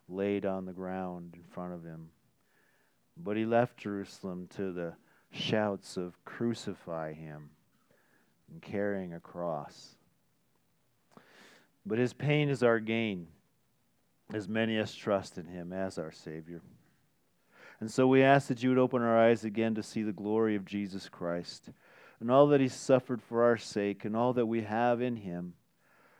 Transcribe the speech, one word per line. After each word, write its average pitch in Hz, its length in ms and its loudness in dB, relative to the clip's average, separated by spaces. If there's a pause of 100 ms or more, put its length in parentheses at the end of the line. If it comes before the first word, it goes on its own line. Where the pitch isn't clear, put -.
laid 98 380 -2
on 95 200 -4
the 92 60 -10
ground 90 600 -8
in 87 160 -20
front 90 240 -10
of 85 80 -12
him. 82 280 -16 (1080)
But 95 200 -6
he 110 80 0
left 117 320 2
Jerusalem 95 800 -8
to 95 180 -4
the 87 220 -6 (380)
shouts 107 640 -2
of 90 280 -8
"Crucify 87 880 -6
him" 76 360 -14 (1040)
and - 100 -18
carrying 101 520 -4
a 85 60 -12
cross. - 760 -8 (1900)
But 107 140 -2
his 123 140 2
pain 151 360 0
is 135 140 -2
our 117 160 6
gain, 110 480 -2 (1040)
as 104 160 -6
many 110 280 0
as 110 180 -2
trust 98 440 -2
in 82 80 -12
him 87 260 -10
as 95 260 -6
our 80 140 -8
Savior. 80 500 -14 (1160)
And 110 80 -6
so 131 200 4
we 131 160 8
ask 135 240 6
that 117 120 -2
you 127 100 2
would 127 80 4
open 127 240 2
our 117 140 4
eyes 113 280 6
again 110 320 -2
to 107 80 -4
see - 180 -4
the 107 100 -2
glory 107 440 0
of 98 80 -6
Jesus 98 440 -6
Christ - 600 -8 (480)
and 113 100 -6
all 139 200 8
that 147 120 6
he 135 60 4
suffered 127 560 0
for 117 220 2
our 120 120 6
sake 101 480 -4
and 107 120 -4
all 123 160 2
that 120 140 2
we 113 160 -2
have 117 380 0
in 123 140 -2
him 87 400 -8 (640)